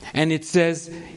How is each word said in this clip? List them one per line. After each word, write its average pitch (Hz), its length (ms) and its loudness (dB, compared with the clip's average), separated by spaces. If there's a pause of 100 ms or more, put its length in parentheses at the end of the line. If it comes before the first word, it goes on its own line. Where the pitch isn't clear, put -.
(120)
And 160 200 2
it 156 120 0
says, 170 460 2 (260)